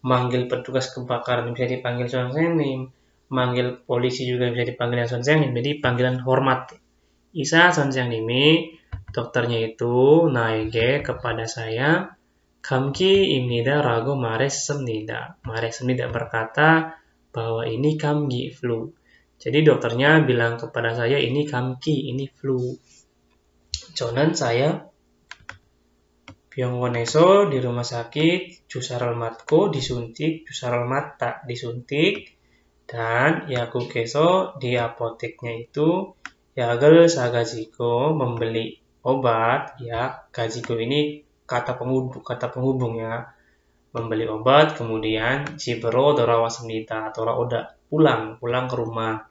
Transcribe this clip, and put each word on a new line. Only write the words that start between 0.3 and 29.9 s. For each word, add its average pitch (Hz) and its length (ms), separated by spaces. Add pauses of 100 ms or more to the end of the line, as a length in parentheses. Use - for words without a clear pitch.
petugas 127 480
kebakaran 120 560
bisa 120 160
dipanggil 123 400
Sonseng 139 480
Nim. 131 320 (420)
Manggil 123 540
polisi 127 400
juga 123 240
bisa 120 160
dipanggil 120 400
yang 120 80
Sonseng 127 320
Nim. 127 80
Jadi 123 240
panggilan 127 480
hormat. 131 480 (640)
Isa 165 340
Sonseng 135 380
Nimi, 120 640 (400)
dokternya 120 480
itu 123 720
naige 113 720
kepada 113 400
saya, 123 720 (480)
"Kamki 147 720
imnida 123 480
rago 123 320
mare 120 320
semnida." 117 960
Mare 113 240
semnida 123 400
berkata 147 880 (340)
bahwa 113 380
ini 147 320
kamgi 143 500
flu. 117 400 (500)
Jadi 143 220
dokternya 143 640
bilang 117 320
kepada 117 400
saya, 123 240
"Ini 135 240
kamki, 131 680
ini 135 160
flu." 127 460 (1200)
Jonan 131 380
saya 135 580 (1600)
Byongwoneso 127 960
di 135 160
rumah 120 240
sakit, 160 800
Jusaral 120 480
Matko 156 560
disuntik, 131 800